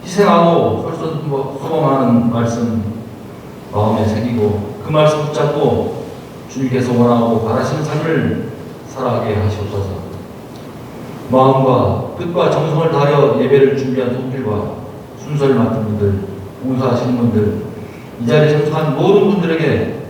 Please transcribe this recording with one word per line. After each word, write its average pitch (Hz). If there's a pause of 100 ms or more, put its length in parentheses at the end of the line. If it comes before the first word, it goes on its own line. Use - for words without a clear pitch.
희생하고 170 (120)
솔선수범하는 135
말씀 117 (880)
마음에 107
새기고 110 (100)
그 151
말씀 151
붙잡고 - (500)
주님께서 123
원하고 117
바라시는 135
삶을 156 (380)
살아가게 113
하시옵소서. 98 (1300)
마음과 -
뜻과 175
정성을 151
다하여 143
예배를 135
준비한 123
손길과 127 (600)
순서를 139
맡은 113
분들, 101 (400)
봉사하시는 123
분들, 107 (600)
이 117
자리에 151
참석한 -
모든 202
분들에게 156 (100)